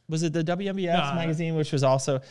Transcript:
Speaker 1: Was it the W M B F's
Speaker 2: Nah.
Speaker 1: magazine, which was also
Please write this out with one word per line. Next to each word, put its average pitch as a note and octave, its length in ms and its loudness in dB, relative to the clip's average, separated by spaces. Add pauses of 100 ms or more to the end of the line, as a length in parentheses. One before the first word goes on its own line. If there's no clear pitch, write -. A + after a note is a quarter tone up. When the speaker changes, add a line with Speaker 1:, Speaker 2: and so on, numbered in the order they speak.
Speaker 1:
Was D#3+ 140 -2
it D#3+ 100 0
the E3 120 0
W F3+ 240 -2
M G3 80 -4
B F#3 120 -2
F's E3+ 120 4
Speaker 2:
Nah. C#3+ 160 -2
Speaker 1:
magazine, E3 400 -2
which D3+ 160 0
was C#3 100 2
also C3 380 2 (100)